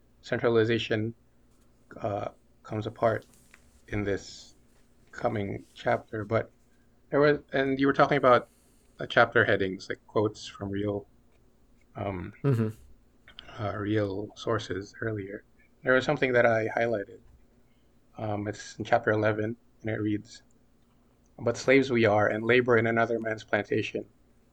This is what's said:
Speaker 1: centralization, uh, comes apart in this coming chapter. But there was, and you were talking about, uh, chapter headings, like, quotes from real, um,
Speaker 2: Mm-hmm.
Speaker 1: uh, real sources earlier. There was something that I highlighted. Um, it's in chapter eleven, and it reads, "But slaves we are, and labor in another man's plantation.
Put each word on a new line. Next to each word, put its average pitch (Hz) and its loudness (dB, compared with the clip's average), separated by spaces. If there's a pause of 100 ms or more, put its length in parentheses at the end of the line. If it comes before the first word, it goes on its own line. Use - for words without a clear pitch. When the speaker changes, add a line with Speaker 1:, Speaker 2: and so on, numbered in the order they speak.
(220)
Speaker 1:
centralization, 113 0 (880)
uh, 104 -6 (340)
comes 107 -8
apart 110 0 (640)
in 104 -4
this - -6 (560)
coming 110 -6 (100)
chapter. 113 -4
But 110 -2 (600)
there 143 2
was, 147 4 (140)
and 135 -2
you 139 4
were 139 2
talking 143 4
about, 123 4 (500)
uh, 143 -6
chapter 117 4
headings, 98 0
like, - -8
quotes 107 -2
from 98 -10
real, 101 -4 (880)
um, 98 -6 (100)
Speaker 2:
Mm-hmm. 113 0 (920)
Speaker 1:
uh, 101 -6
real 104 -2
sources 104 -6
earlier. 104 -8 (400)
There 131 2
was 127 2
something 135 0
that 120 4
I 113 2
highlighted. 113 -4 (1000)
Um, 104 -6
it's - -12
in 110 -8
chapter 117 2
eleven, 107 0 (260)
and 110 -6
it 113 -4
reads, 104 -4 (960)
"But 113 -2
slaves 131 4
we 113 4
are, 104 4
and 110 -2
labor 123 4
in 113 2
another 117 2
man's 110 -6
plantation. 107 -4 (480)